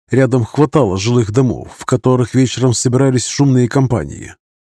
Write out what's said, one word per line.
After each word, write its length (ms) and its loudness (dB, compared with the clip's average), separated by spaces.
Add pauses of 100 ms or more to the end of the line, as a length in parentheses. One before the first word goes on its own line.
(100)
Рядом 340 2
хватало 540 0
жилых 320 0
домов, 480 -2
в 80 -12
которых 480 0
вечером 400 0
собирались 520 0
шумные 420 2
компании. 680 -4 (400)